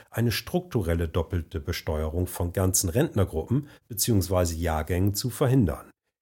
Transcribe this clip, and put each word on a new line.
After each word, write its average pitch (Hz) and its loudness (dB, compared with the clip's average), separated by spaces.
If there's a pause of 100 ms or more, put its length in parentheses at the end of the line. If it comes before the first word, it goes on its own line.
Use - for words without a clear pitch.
(100)
eine 117 0
strukturelle 87 -2
doppelte 82 -4
Besteuerung 80 -2
von 87 -4
ganzen 95 2
Rentnergruppen 123 0 (180)
beziehungsweise 90 2
Jahrgängen 85 0
zu 127 -4
verhindern, 123 2 (320)